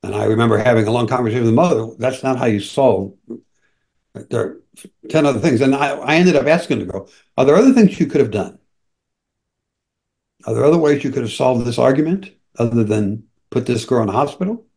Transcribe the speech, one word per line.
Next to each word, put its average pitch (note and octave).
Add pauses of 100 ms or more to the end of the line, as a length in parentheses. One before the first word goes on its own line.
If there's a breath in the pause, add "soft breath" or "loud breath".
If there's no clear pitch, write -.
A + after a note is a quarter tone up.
And G#2
I G#2
remember A2
having A2
a A2
long A#2+
conversation B2
with A2+
the A2+
mother. C3
"That's B2+
not C3
how B2+
you G#2
solve, G2 (1000)
there A2+
are - (480)
ten D3+
other B2+
things." C3+
And C3+
I, C#3
I D3+
ended F3
up C3
asking D#3
the G2
girl, - (260 soft breath)
"Are C#3
there D3
other C4
things A3
you D#3+
could C#3+
have A2
done? - (1900)
Are A2+
there A#2
other D#3+
ways D3
you C3+
could B2+
have A2+
solved B2+
this -
argument D3+ (280)
other A#2
than G#2+ (260)
put B2
this A#2+
girl B2
in G2+
the F#2
hospital?" F#3 (100)